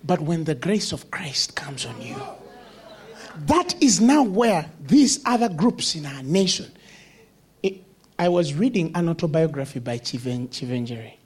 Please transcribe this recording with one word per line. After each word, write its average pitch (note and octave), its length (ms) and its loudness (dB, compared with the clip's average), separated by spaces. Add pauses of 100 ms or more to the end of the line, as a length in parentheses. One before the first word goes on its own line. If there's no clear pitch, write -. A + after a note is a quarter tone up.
But D#3+ 160 0
when D#3+ 240 -2
the D#3 100 -2
grace F#3 380 -2
of - 180 -12
Christ - 460 -6
comes C3 280 -10
on A#2 160 -12
you, A2+ 160 -12 (1300)
that F4 360 2
is G#3 180 6
now C#4 220 6
where G3+ 480 2 (100)
these B3 440 6
other A#3 240 2
groups F#3 460 0
in D3+ 120 -10
our C#3 160 -12
nation, F3+ 480 0 (920)
it, F#3+ 200 -4 (360)
I F3 100 2
was E3+ 260 2
reading F3+ 400 0
an F3 140 0
autobiography D#3 720 -2
by A#2+ 180 -6
Chiven-, B2 500 -6
Chivenjere. A#2+ 680 -8 (120)